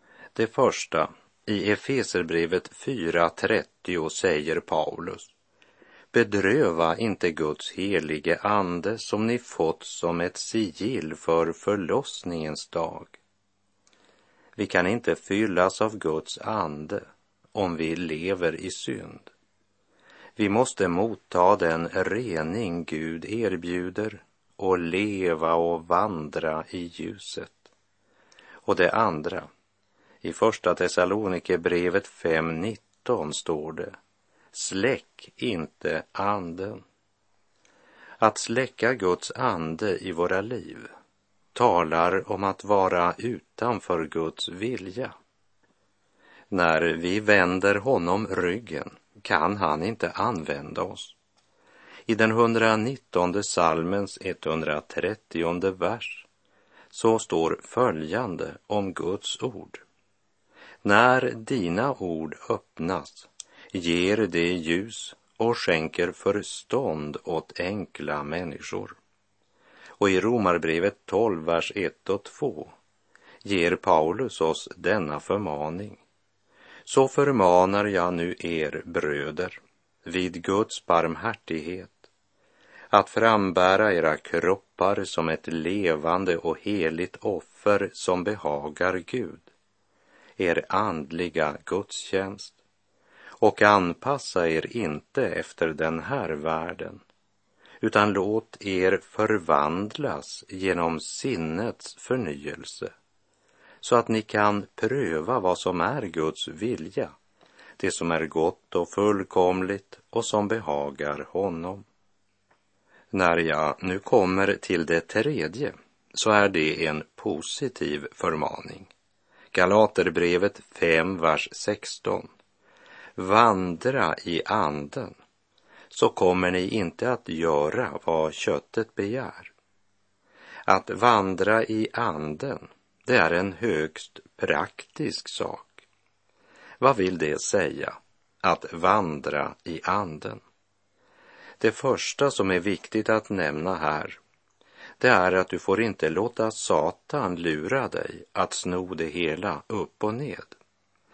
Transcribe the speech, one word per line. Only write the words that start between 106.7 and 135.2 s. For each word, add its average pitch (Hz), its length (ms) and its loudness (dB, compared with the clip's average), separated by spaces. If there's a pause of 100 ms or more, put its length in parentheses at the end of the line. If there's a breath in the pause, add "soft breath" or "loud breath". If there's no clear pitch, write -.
det 92 180 -2
som 85 180 -2
är 80 140 0
gott - 480 -2
och 87 200 0
fullkomligt 95 1040 0 (120)
och 113 140 -2
som 104 240 0
behagar 73 840 -4
honom. 92 540 -4 (1300 soft breath)
När 87 260 4
jag 78 460 0
nu 92 160 -2
kommer 98 560 4
till 85 320 -2
det 82 140 2
tredje, 110 720 -2 (420)
så - 160 0
är 104 180 6
det 82 380 0
en 76 180 -2 (120)
positiv 78 960 -6
förmaning. 82 760 -6 (640 soft breath)
Galaterbrevet 92 1080 4
fem, 85 600 0
vers 80 340 2
sexton. - 760 -4 (840 loud breath)
"Vandra 95 1120 2
i 85 220 -2
anden, 80 680 -2 (760 soft breath)
så 120 200 2
kommer 90 420 4
ni 92 180 0
inte 110 440 -2
att - 160 -6
göra 80 760 0
vad 78 300 0
köttet - 600 -4
begär." 101 580 -6 (1120 loud breath)
Att 95 260 4
vandra 101 720 4
i 110 280 -2
anden, 80 760 -4 (360)
det 123 120 4
är 82 140 6
en 92 220 0
högst 82 680 -4 (160)
praktisk - 920 -4